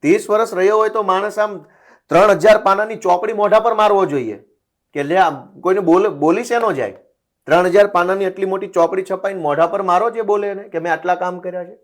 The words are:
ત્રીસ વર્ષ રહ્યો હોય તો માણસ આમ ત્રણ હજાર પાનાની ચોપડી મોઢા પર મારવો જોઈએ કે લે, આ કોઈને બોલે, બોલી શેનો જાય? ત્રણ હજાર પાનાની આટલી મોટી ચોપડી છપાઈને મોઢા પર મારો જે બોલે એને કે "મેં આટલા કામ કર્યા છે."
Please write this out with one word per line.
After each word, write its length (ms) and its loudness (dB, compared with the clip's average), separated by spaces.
ત્રીસ 280 0
વર્ષ 240 0
રહ્યો 240 2
હોય 120 2
તો 140 -4
માણસ 360 -2
આમ 260 -4
ત્રણ 220 4
હજાર 320 4
પાનાની 320 0
ચોપડી 380 -2
મોઢા 260 2
પર 140 0
મારવો 320 4
જોઈએ 380 -6
કે 100 -4
લે, 140 0
આ 120 4
કોઈને 340 -2
બોલે, 300 2
બોલી 340 0
શેનો 300 -2
જાય? 180 -4
ત્રણ 200 2
હજાર 220 4
પાનાની 380 -2
આટલી 200 -4
મોટી 220 -6
ચોપડી 440 -2
છપાઈને 300 -6
મોઢા 260 0
પર 140 -4
મારો 280 2
જે 120 -8
બોલે 260 -2
એને 160 -10
કે 160 -8
"મેં 140 -2
આટલા 220 -2
કામ 240 -6
કર્યા 260 -10
છે." 180 -20